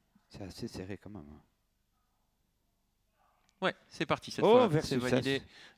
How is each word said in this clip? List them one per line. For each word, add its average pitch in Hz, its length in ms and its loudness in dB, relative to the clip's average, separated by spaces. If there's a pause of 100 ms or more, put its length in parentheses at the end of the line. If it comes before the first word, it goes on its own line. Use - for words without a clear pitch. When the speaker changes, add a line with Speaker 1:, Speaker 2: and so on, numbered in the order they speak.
(280)
Speaker 1:
C'est - 160 -14
assez 98 240 -10
serré 95 280 -10
quand 92 140 -18
même, 85 180 -16
hein. 73 120 -20 (2250)
Speaker 2:
Ouais, 185 140 0 (140)
c'est - 180 -4
parti - 240 -4
cette 117 140 0
Speaker 1:
Oh, 196 80 8
Speaker 2:
fois. 247 160 8
Speaker 1:
Versus 156 220 0
Speaker 2:
C'est 135 80 0
validé 127 380 0 (420)